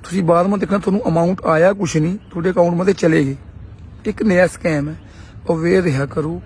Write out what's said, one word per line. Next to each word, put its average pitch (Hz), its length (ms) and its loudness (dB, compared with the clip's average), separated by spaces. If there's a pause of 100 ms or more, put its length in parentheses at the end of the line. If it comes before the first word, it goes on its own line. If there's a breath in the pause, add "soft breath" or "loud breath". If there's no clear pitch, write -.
ਤੁਸੀਂ 185 200 -4
ਬਾਅਦ 170 240 4
ਵਿੱਚ 202 140 0
ਦੇਖਣਾ 202 180 -2
ਤੁਹਾਨੂੰ 196 300 -2
ਅਮਾਉਂਟ 170 360 0
ਆਇਆ 170 280 4
ਕੁਛ 196 240 -4
ਨਹੀਂ, 170 220 0 (120)
ਤੁਹਾਡੇ 175 200 -2
ਅਕਾਊਂਟ 175 240 2
ਮਾ 175 100 0
'ਤੇ 196 80 4
ਚਲੇ 160 320 2
ਗਏ। 135 120 -4 (720)
ਇੱਕ - 160 -4
ਨਵਾਂ 180 260 4
ਸਕੈਮ 151 400 -4
ਹੈ, 160 80 -10 (540 loud breath)
ਅਵੇਅਰ 175 320 2
ਰਿਹਾ 143 240 0
ਕਰੋ। 160 400 -6